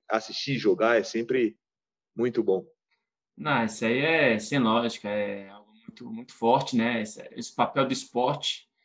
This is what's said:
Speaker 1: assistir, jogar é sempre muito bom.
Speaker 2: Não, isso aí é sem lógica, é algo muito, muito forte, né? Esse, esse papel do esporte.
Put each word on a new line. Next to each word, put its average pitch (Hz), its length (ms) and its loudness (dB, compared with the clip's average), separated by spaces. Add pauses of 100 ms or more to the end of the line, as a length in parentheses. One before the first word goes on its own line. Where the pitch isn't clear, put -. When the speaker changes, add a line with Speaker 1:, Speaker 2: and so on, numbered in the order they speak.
Speaker 1:
assistir, - 500 -4
jogar 107 400 4
é 101 60 0
sempre 117 520 -2 (600)
muito 120 260 0
bom. 95 240 0 (720)
Speaker 2:
Não, 143 280 0
isso 107 200 -4
aí 117 140 2
é 147 400 4
sem 139 200 -2
lógica, 113 500 0
é 101 420 -4
algo 104 240 -20
muito, - 360 -18
muito 113 220 -14
forte, 127 440 2
né? 117 260 2
Esse, - 300 -12
esse - 220 -14
papel 127 320 2
do 127 60 0
esporte. 131 720 -4 (180)